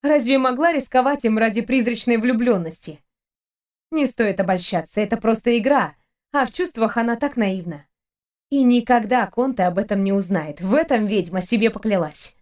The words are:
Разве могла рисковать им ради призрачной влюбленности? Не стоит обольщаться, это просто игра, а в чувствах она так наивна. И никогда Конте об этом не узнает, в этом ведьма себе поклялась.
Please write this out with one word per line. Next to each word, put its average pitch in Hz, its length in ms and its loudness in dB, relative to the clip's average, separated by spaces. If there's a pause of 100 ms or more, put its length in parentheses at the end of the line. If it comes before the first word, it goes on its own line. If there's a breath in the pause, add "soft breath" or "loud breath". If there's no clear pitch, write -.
Разве 269 360 4
могла 262 340 2
рисковать 277 520 0
им 220 140 2
ради 220 240 0
призрачной 240 540 0
влюбленности? 220 840 -2 (920)
Не 302 140 0
стоит 208 340 -2
обольщаться, 185 640 -2
это 220 160 -2
просто 226 400 0
игра, 233 360 0 (380)
а 269 140 0
в - 40 -10
чувствах 233 460 -4
она 233 180 0
так 285 220 -4
наивна. 185 500 -4 (640)
И 277 140 2
никогда 240 640 2
Конте 247 380 -2
об 180 140 0
этом 202 240 -2
не 196 100 0
узнает, 180 500 -2
в 190 120 0
этом 277 320 2
ведьма 185 360 -2
себе 226 280 2
поклялась. 196 720 -2